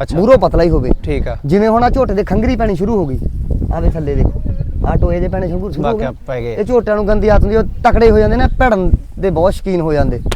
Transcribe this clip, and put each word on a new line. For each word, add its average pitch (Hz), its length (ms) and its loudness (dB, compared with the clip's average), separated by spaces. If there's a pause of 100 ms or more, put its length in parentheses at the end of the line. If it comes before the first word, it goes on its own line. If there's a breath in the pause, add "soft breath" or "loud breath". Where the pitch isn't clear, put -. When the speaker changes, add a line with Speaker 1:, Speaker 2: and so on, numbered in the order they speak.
Speaker 1:
ਅੱਛਾ। 143 160 -4
Speaker 2:
ਮੂਹਰੋਂ 233 200 6
ਪਤਲਾ 170 260 2
ਹੀ 175 60 2
ਹੋਵੇ। 151 200 0 (140)
Speaker 1:
ਠੀਕ 139 240 -2
ਆ। 117 180 -6
Speaker 2:
ਜਿਵੇਂ 202 240 2
ਹੁਣ 233 140 2
ਆਹ 240 60 2
ਝੋਟੇ 240 240 0
ਦੇ 202 100 0
ਖੰਗਰੀ 220 320 0
ਪੈਣੀ 220 200 0
ਸ਼ੁਰੂ 208 220 -2
ਹੋ 180 80 0
ਗਈ, 131 140 -4 (540)
ਆਹ 160 80 -4
ਵੇ 175 80 2
ਥੱਲੇ 147 260 -2
ਦੇਖੋ, - 260 0 (460)
ਆਹ 165 80 0
ਟੋਏ 175 240 0
ਜੇ 180 80 -2
ਪੈਣੇ 185 200 -4
ਸ਼ੁਰੂ, 180 240 -4
ਸ਼ੁਰੂ 151 160 -4
ਹੋ 233 60 -2
Speaker 1:
ਵਾਕਿਆ 208 180 -4
Speaker 2:
ਗਏ। 117 60 -14 (100)
Speaker 1:
ਪੈ 127 140 -6
ਗਏ। 117 140 -6
Speaker 2:
ਇਹ 208 80 -2
ਝੋਟਿਆਂ 214 320 0
ਨੂੰ 208 120 -2
ਗੰਦੀ 214 200 2
ਆਦਤ 208 140 4
ਹੁੰਦੀ, 208 160 2
ਉਹ 220 60 2
ਤਕੜੇ 226 480 2
ਹੋ 214 80 4
ਜਾਂਦੇ 214 160 2
ਨੇ, 254 120 2
ਭਿੜਨ 208 440 0 (280)
ਦੇ 180 100 -2
ਬਹੁਤ 175 240 2
ਸ਼ੌਕੀਨ 180 280 -4
ਹੋ 156 120 -2
ਜਾਂਦੇ। 135 260 0 (160)